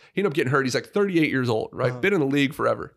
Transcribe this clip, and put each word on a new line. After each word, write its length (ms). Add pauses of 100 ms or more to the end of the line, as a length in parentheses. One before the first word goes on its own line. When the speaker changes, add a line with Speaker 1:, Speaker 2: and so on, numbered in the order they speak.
(120)
Speaker 1:
He 80
ended 120
up 20
getting 160
hurt. 140
He's, 100
like, 140
thirty-eight 420
years 180
old, 240
right? 200
Speaker 2:
Uh-huh. 80
Speaker 1:
Been 120
in 80
the 60
league 280
forever. 420